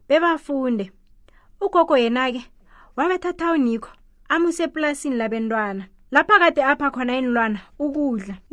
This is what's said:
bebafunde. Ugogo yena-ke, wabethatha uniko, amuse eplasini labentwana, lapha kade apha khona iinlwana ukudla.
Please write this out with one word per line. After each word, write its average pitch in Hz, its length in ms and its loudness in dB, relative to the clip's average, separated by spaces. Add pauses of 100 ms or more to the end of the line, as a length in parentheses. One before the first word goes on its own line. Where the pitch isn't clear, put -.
bebafunde. 277 840 0 (720)
Ugogo 339 360 4
yena-ke, 247 480 0 (500)
wabethatha 349 560 -2
uniko, 240 380 0 (400)
amuse 330 340 0
eplasini 294 520 -4
labentwana, 220 720 -4 (240)
lapha 311 280 4
kade 320 240 4
apha 285 280 0
khona 247 240 -4
iinlwana 233 440 -2 (200)
ukudla. 269 560 -4 (160)